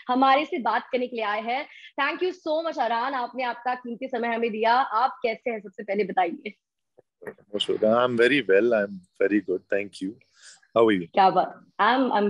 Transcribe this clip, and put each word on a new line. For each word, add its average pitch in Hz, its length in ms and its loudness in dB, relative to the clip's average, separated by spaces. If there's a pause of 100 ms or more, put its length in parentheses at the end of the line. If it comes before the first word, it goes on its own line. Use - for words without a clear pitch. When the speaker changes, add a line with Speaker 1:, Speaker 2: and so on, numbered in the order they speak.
Speaker 1:
हमारे 269 360 4
से 339 140 -6
बात 233 340 -2
करने 247 140 -2
के 240 100 -10
लिए 226 80 -4
आए 208 80 -4
हैं। 233 360 -6 (320)
Thank 302 220 -2
you 359 120 -2 (140)
so 320 180 -2
much, 311 120 -6
Aran, 240 360 -2
आपने 240 280 -6
आपका 247 320 -4
कीमती 247 340 -10
समय 233 260 -4
हमें 233 160 -2
दिया। 220 240 2
आप 254 480 0
कैसे 226 280 -4
हैं, 220 100 -6
सबसे 202 220 -18
पहले 208 220 -2
बताइए। 185 480 -2 (760)
Speaker 2:
नमस्कार, 110 800 0
I'm 120 120 0
very 127 300 4
well, 110 240 6
I'm 104 200 -2 (280)
very 98 280 2
good, 92 100 -2 (140)
thank 101 160 -4 (140)
you। 143 60 -6 (680)
How 113 100 6
are 101 100 4
you? 85 140 -8
Speaker 1:
क्या 190 180 6
बात, - 360 -2 (140)
I'm, 247 320 2
I'm 208 180 2